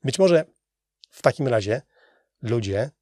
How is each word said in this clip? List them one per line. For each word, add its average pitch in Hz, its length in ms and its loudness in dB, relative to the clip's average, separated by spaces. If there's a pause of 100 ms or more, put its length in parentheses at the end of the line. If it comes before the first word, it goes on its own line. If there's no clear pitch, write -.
Być 131 140 -4
może 175 260 4 (680)
w - 120 -20
takim 135 260 0
razie 110 340 -2 (600)
ludzie 110 480 -4 (120)